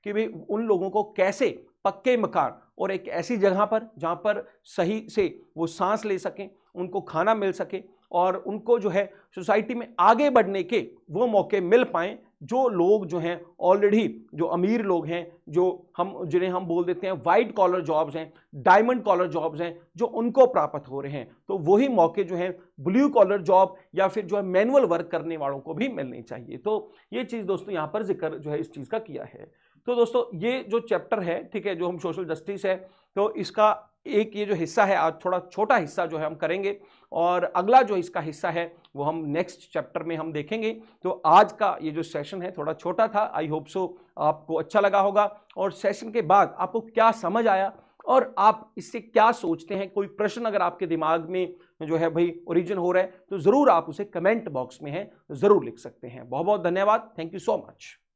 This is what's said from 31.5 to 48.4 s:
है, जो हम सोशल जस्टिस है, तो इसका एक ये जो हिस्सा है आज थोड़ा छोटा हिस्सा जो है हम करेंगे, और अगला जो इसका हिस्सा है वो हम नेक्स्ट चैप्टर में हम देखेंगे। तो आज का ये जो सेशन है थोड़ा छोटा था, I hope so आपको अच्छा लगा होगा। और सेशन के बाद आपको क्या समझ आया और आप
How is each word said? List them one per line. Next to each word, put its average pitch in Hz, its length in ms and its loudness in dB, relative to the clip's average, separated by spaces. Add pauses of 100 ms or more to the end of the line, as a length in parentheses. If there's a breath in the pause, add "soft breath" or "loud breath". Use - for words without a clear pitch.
है, 190 80 -2
जो 175 140 -2
हम 175 100 -6
सोशल 175 260 -6
जस्टिस 160 400 -8
है, 190 120 0 (400 loud breath)
तो 208 180 0
इसका 214 500 0 (220)
एक 220 300 0
ये 208 80 -4
जो 202 100 -2
हिस्सा 165 300 2
है 190 120 4
आज 160 180 2 (100)
थोड़ा 180 140 0
छोटा 214 380 0
हिस्सा 170 300 -2
जो 160 120 -6
है 156 80 -4
हम 156 80 -6
करेंगे, 196 460 -4 (320 soft breath)
और 175 320 2
अगला 214 380 4
जो 202 140 -2
इसका 175 240 -4
हिस्सा 156 300 -6
है 170 260 -6 (200)
वो 139 80 -4
हम 156 200 -4
नेक्स्ट 165 480 -6
चैप्टर - 300 -6
में 165 140 -6
हम 160 160 -8
देखेंगे। 220 480 -6 (220 loud breath)
तो 180 240 -4
आज 190 260 6
का 190 300 -2
ये 156 80 -6
जो 156 120 -6
सेशन 160 400 -8
है 180 80 -8
थोड़ा 156 220 -6
छोटा 175 360 -2
था, 208 300 -2
I 160 40 -4
hope 156 260 -6
so 185 200 -4 (300 loud breath)
आपको 151 360 -2
अच्छा 165 260 0
लगा 196 200 2
होगा। 202 400 0 (160)
और 190 160 -2
सेशन 214 380 -4
के 226 120 -2
बाद 175 360 4
आपको 185 220 -4
क्या 226 300 4
समझ 220 360 -2
आया 196 260 2 (340 soft breath)
और 254 320 2
आप 214 400 2